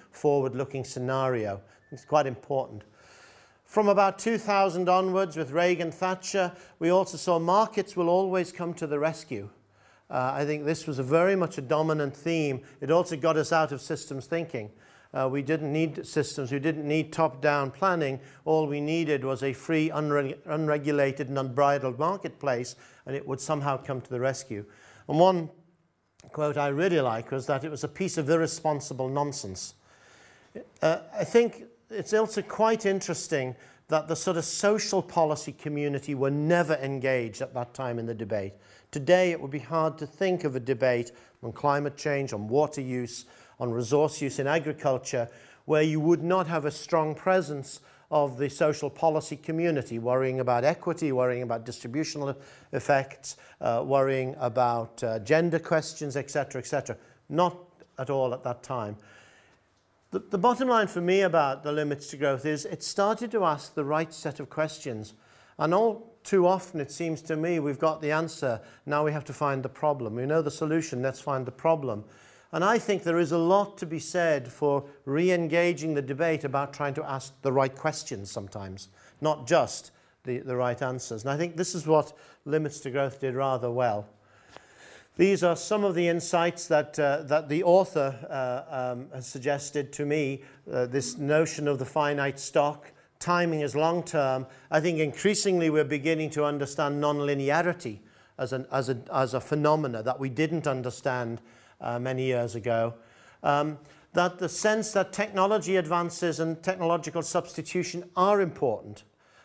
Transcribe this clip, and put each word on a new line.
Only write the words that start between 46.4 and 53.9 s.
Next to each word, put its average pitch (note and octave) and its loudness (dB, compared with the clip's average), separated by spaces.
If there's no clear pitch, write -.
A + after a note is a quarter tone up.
have D#3+ -2
a D3 -2
strong D#3 0
presence D3 0
of C#3+ 2
the C#3+ 0
social D3 0
policy D#3 0
community, D#3+ -2
worrying C3 0
about B2 2
equity, D#3+ 0
worrying B2+ 2
about A#2 -4
distributional C#3 -6
effects, - 0
uh, A#2+ 0
worrying C3+ 2